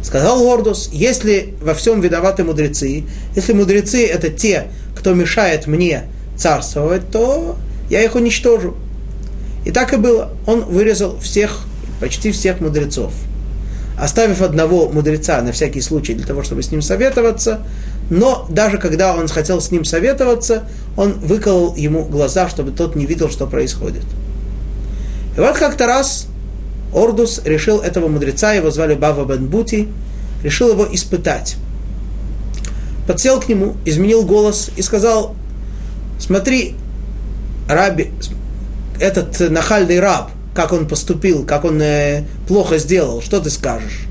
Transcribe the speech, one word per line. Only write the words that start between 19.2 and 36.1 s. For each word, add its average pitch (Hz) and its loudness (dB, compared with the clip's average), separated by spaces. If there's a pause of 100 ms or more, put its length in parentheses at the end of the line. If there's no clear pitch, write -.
хотел 156 0
с - -4
ним 170 0
советоваться, 233 2 (340)
он 202 2
выколол 180 2
ему 151 0
глаза, 147 0
чтобы 139 -4
тот 160 -2
не 147 0
видел, 160 0
что - -4
происходит. 131 -4 (1300)
И - -2
вот 269 4
как-то 294 2
раз 262 0 (680)
Ордус 220 2
решил 156 2
этого 175 0
мудреца, 147 0
его 160 2
звали 151 2
Бава 143 2
бен 131 -2
Бути, 214 0 (560)
решил 226 4
его 202 4
испытать. 170 -2 (1500)
Подсел 262 4
к 262 -4
нему, 202 2 (100)
изменил 190 4
голос 208 2
и 190 -2
сказал: 220 2 (840)